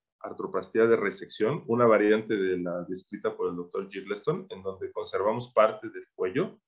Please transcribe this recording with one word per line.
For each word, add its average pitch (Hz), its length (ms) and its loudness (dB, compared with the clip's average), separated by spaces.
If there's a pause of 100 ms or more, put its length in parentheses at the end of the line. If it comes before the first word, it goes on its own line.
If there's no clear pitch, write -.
(200)
artroplastía 95 680 0
de 113 120 6
resección, 104 720 -2
una 120 180 4
variante 107 500 4
de 92 220 0
la 87 260 -4
descrita 92 540 -8
por 90 120 -2
el 90 60 -4
doctor 95 340 -8
Girleston, 101 600 -6
en 95 140 -12
donde 95 280 -8
conservamos 110 600 -4
parte 110 360 2
del 92 240 -12
cuello 98 540 -4